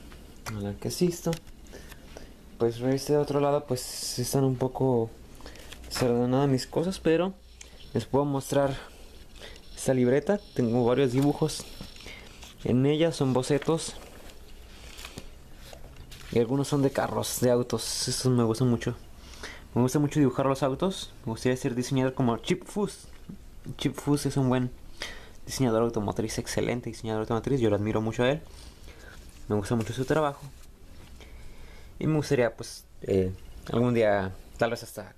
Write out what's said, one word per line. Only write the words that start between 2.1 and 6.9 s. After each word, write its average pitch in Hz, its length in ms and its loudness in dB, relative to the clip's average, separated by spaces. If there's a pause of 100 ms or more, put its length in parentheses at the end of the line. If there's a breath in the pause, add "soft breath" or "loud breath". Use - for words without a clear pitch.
Pues 117 220 0
este 135 360 2
otro 143 240 2
lado 143 280 2
pues - 500 -4
están 135 260 2
un 131 120 4
poco 127 540 2 (760 loud breath)
desordenadas 123 600 4
mis 131 180 2
cosas, 175 320 -2